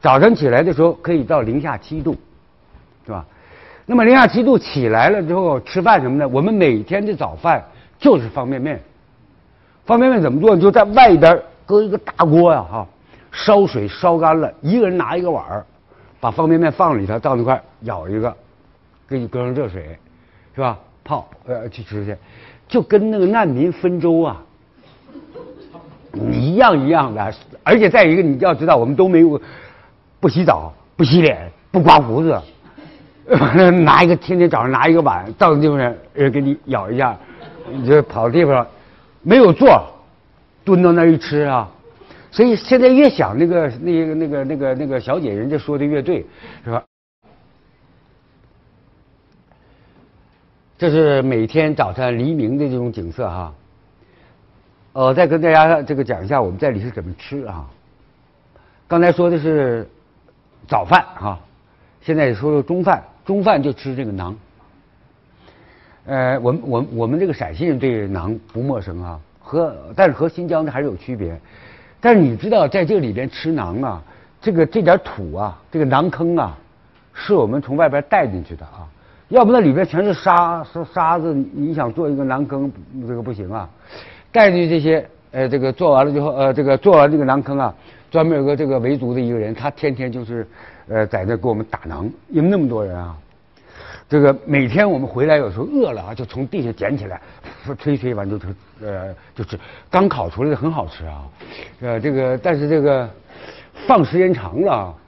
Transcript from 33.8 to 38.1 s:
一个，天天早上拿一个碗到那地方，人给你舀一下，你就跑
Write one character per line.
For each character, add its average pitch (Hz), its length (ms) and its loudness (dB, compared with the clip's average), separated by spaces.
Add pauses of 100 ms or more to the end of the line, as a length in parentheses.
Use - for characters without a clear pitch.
一 175 40 4
个， 170 80 4
天 - 220 -4
天 175 120 4
早 135 140 0
上 127 80 -2
拿 131 180 2
一 160 40 6
个 170 80 4
碗 95 360 -2
到 170 160 4
那 147 80 2
地 151 80 2
方， 143 80 0 (360)
人 139 160 2
给 139 120 -2
你 139 240 -2
舀 107 260 -6
一 117 60 -4
下， 123 180 0 (560)
你 131 140 -8
就 143 160 6
跑 117 280 -4